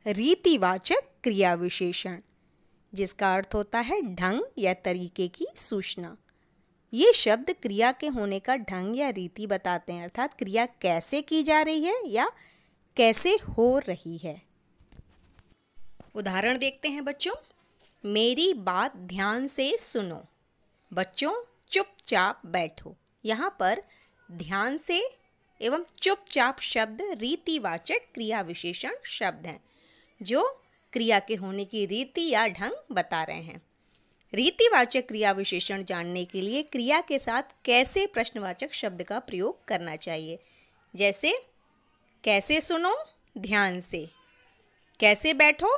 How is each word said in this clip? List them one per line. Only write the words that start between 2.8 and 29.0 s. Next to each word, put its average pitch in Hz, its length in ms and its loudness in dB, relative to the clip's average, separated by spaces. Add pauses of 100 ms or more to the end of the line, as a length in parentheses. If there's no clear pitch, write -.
जिसका 190 400 0
अर्थ 196 200 -2
होता 214 260 -4
है 247 340 -4
ढंग 190 280 -2 (160)
या 185 160 2
तरीके 180 540 -4
की 320 180 -10 (100)
सूचना। 185 600 0 (760)
ये 339 200 8
शब्द 240 380 2 (120)
क्रिया 226 300 2
के 302 140 -8
होने 208 320 -2
का 254 180 -2
ढंग 196 420 -6
या 285 120 0
रीति 196 360 -8
बताते 185 460 -4
हैं, 175 120 -12
अर्थात 240 300 -6
क्रिया 220 320 -2 (140)
कैसे 175 420 2
की 311 200 0
जा 311 200 4
रही 311 220 0
है 403 240 -2
या 240 220 0 (640)
कैसे 233 380 8 (140)
हो 247 300 2
रही 170 400 -8
है। 156 220 -12 (1700)
उदाहरण 202 440 -2
देखते 269 300 -4
हैं 285 160 -6
बच्चों, 285 300 -4 (720)
मेरी 233 500 2
बात 196 420 -4
ध्यान 196 500 -4
से 277 320 0
सुनो। 185 440 -2 (680)
बच्चों, 185 400 -4 (380)
चुपचाप - 760 -2
बैठो। 165 480 -6 (300)
यहाँ 240 360 -4
पर 208 220 0 (460)
ध्यान 196 500 -4
से 359 220 0 (600)
एवं 294 240 -4 (160)
चुपचाप 269 600 0
शब्द 220 420 -4 (160)
रीतिवाचक 254 960 -6
क्रिया 220 260 -4
विशेषण 175 540 -8 (100)